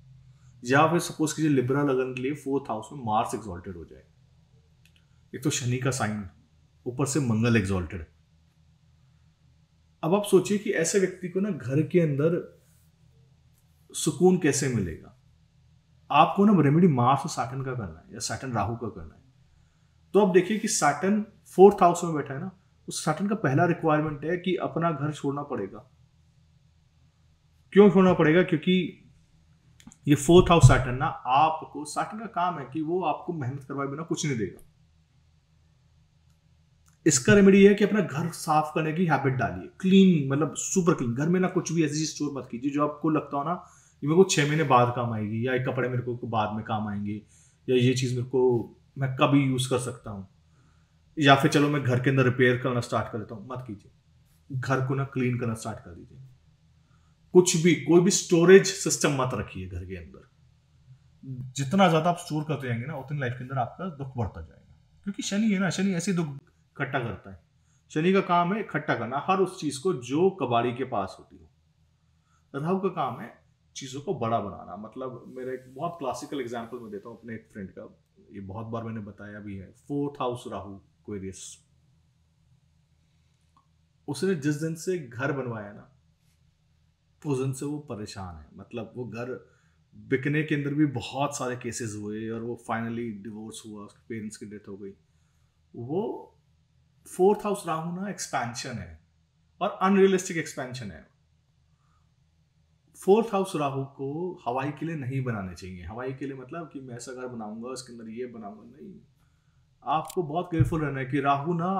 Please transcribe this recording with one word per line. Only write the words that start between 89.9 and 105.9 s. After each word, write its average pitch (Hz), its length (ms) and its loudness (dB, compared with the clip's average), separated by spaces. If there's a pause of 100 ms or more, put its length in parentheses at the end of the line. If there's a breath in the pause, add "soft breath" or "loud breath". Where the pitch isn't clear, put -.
बिकने 139 460 0
के 151 120 -2
अंदर 143 200 -2
भी 151 200 4
बहुत 135 420 -4
सारे 123 200 -6
केसेस 117 400 -8
हुए 107 340 -8
और 113 120 -8
वो 117 200 -10
finally 117 480 -6 (120)
डिवोर्स 110 440 -14
हुआ, 104 180 -16
उसके - 240 -20
पेरेंट्स 107 280 -10
की 113 100 -16
डेथ 104 220 -16
हो 98 80 -12
गई। 98 160 -14 (840)
वो 165 580 -6 (720)
फोर्थ 196 380 2
हाउस 196 220 -4
राहु 165 300 -6
ना 196 140 -8
एक्सपेंशन 120 680 -8
है 87 200 -14 (640)
और 202 220 -2
अनरियलिस्टिक 190 540 4
एक्सपेंशन 127 540 -8
है। 76 160 -18 (1900)
फोर्थ 226 360 4
हाउस 190 240 -2
राहु 139 280 -2 (120)
को 135 120 -8 (380)
हवाई 131 240 -4
के 147 160 -8
लिए 165 100 -6
नहीं 135 280 -4
बनाने 101 300 -6
चाहिए। 90 300 -14
हवाई 120 280 -10